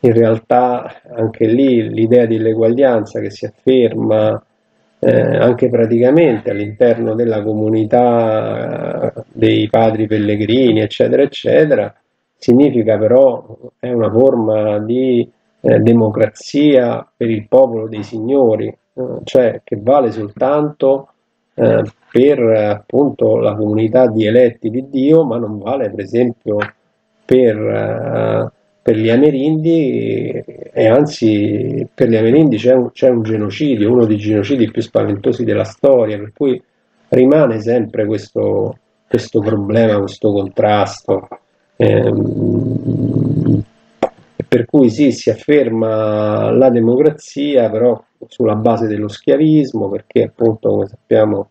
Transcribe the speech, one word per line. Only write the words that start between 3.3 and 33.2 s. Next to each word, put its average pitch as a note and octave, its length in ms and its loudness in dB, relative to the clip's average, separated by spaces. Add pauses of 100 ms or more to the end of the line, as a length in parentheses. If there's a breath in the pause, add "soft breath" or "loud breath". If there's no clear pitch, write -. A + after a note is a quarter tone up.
si G2+ 160 -14
afferma, A2 960 0 (560)
eh, - 380 2
anche A#2+ 320 0
praticamente A#2+ 840 2
all'interno A2 640 -2
della A2 280 -2
comunità, A2 1700 -2
eh, A#2+ 80 -14 (100)
dei A2 360 0
padri A2 380 0
pellegrini, G#2+ 720 0
eccetera, A#2+ 420 0
eccetera, C3 720 0 (420)
significa A#2+ 640 2
però, A2+ 580 2 (220)
è B2 120 -8
una A2+ 200 -2
forma A2 680 0
di, A#2+ 480 -2 (360)
eh, A2+ 160 2
democrazia A#2 1300 0 (100)
per A#2 140 -4
il G#2+ 180 -6
popolo A#2 400 2
dei G#2+ 140 -10
signori, A2+ 640 -2
eh, - 360 -12 (220)
cioè A2+ 400 0
che - 160 -8
vale B2 300 2
soltanto, C3+ 960 -2 (460)
eh, A2+ 280 0 (280)
per, C#3 300 4
appunto, A2 960 0
la A2+ 180 0
comunità A2 540 0
di A2 180 -2
eletti A2+ 420 2
di C3 220 -8
Dio, D3 340 2
ma A#2 140 -4
non G#2+ 200 -8
vale A2+ 300 -6
per G2 120 -10
esempio A#2 580 -4 (680)
per, B2 320 2
eh, A2 960 -4 (320)
per A2+ 140 0
gli A2 120 -2
amerindi, C#3 1200 0
e - 560 -6
anzi A2 1080 0
per B2 140 0
gli A2+ 80 2
amerindi A#2 420 2
c'è A#2+ 160 2
un, B2 160 0
c'è - 180 0
un A#2 140 2